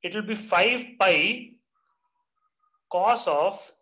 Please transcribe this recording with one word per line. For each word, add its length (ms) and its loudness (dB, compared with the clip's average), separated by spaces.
It 120 -10
will 80 -6
be 120 -6
five 520 0
pi 520 0
cos 380 0
of 560 -2